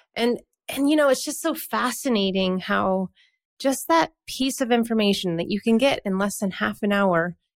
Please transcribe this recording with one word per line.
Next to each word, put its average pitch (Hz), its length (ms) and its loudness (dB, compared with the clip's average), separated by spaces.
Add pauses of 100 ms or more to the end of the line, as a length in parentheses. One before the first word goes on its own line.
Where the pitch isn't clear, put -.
(160)
And, 240 240 0 (280)
and, 277 220 0
you 311 60 4
know, 294 120 4
it's 262 160 2
just - 180 -8
so 311 120 -2
fascinating 202 1080 -2
how 190 500 -2 (500)
just - 280 -2
that 330 240 2 (160)
piece 262 320 -4
of 240 120 0
information 208 680 2
that 170 120 -4
you 202 120 -4
can 226 160 4
get 269 260 2
in 190 140 -2
less 196 220 -2
than 190 120 -2
half 208 320 -4
an 202 80 2
hour 180 460 2 (200)